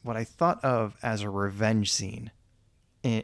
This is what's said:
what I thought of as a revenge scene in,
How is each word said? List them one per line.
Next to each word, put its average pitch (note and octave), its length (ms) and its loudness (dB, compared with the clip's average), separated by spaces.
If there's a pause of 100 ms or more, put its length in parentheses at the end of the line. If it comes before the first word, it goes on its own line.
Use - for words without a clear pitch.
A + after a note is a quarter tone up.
what A#2 120 -6
I A2+ 80 -4
thought - 400 0
of A#2 400 0
as A2 180 -2
a G2+ 80 -4
revenge G2+ 640 2
scene - 400 -6 (720)
in, A2+ 200 0